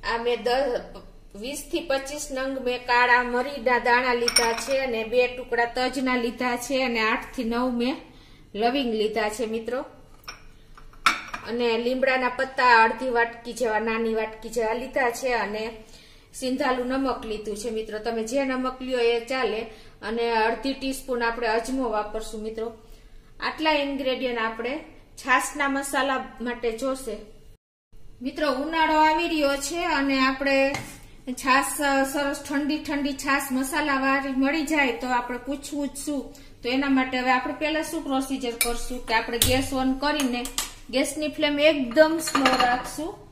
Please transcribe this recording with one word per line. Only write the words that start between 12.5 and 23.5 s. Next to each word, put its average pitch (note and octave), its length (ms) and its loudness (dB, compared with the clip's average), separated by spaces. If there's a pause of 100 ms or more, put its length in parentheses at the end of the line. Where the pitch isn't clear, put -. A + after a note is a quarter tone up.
અડધી A#3 240 0
વાટકી A#3 440 0
જેવા, A3 260 0
નાની A3+ 360 0
વાટકી A3 340 -4
જેવા A3 240 0
લીધા B3 380 0
છે B3 220 -2
અને G#3+ 380 -2 (640)
સિંધાલું B3+ 520 0
નમક C4 400 -2
લીધું G#3+ 300 -6
છે A#3+ 140 -6
મિત્રો. A3 280 -6
તમે A3+ 240 -2
જે C4 220 0
નમક C4 380 -2
લ્યો B3+ 160 -2
એ A#3 220 4
ચાલે. A3+ 400 -2 (420)
અને A#3 280 -2
અડધી A#3 420 2
ટીસ્પૂન C4 500 -4
આપણે A#3 240 0
અજમો B3 420 0
વાપરશું G#3+ 540 -4
મિત્રો. A3 300 -6 (680)
આટલા D#4 320 0